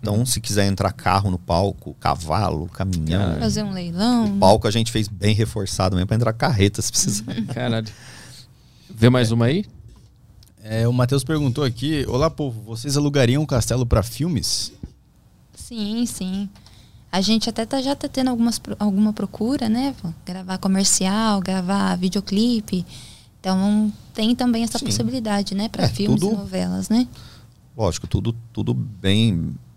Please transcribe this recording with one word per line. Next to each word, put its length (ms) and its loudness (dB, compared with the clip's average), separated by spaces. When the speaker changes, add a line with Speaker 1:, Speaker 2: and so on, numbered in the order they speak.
Speaker 1:
Então, 160 -2
Speaker 2:
Uhum. 80 2
Speaker 1:
se 160 -2
quiser 240 0
entrar 260 0
carro 380 2
no 80 0
palco, 640 0
cavalo, 680 -2
caminhão. 520 -2
Speaker 2:
Caralho. 200 -2
Speaker 3:
Fazer 220 -2
um 80 -6
leilão, 540 0
Speaker 1:
O 40 0
Speaker 3:
né? 100 -2
Speaker 1:
palco 280 6
a 40 2
gente 200 0
fez 160 0
bem 280 0
reforçado 600 0
mesmo 120 0
pra 80 0
entrar 180 2
carreta, 480 2
se 100 -4
precisar. 340 -2
Speaker 3:
<laughs> 120 -6
Speaker 2:
Caralho. 340 -2
Vê 180 4
mais 240 6
uma 140 2
aí? 200 2
Speaker 4:
É, 240 0
o 40 2
Matheus 320 2
perguntou 400 0
aqui, 460 -2
"Olá, 200 2
povo, 340 -6
vocês 340 -4
alugariam 460 4
o 40 -4
castelo 380 0
pra 160 4
filmes?" 720 -4
Speaker 3:
Sim, 540 -6
sim. 420 -6
A 100 0
gente 260 2
até 180 -4
tá, 140 -2
já 160 -2
tá 140 -8
tendo 220 0
algumas 260 0
pro-, 220 -8
alguma 340 2
procura, 560 -2
né? 240 0
Gravar 320 -8
comercial, 840 2
gravar 540 0
videoclipe. 880 0
Então, 540 2
tem 200 2
também 280 2
essa 160 -4
Speaker 1:
Sim. 60 -6
Speaker 3:
possibilidade, 680 0
né? 160 -2
Pra 140 -2
Speaker 1:
É, 60 4
Speaker 3:
filmes 300 2
Speaker 1:
tudo 140 2
Speaker 3:
e 40 -2
novelas, 520 -4
né? 180 4
Speaker 1:
Lógico, 300 0
tudo, 260 0
tudo 220 -2
bem 800 0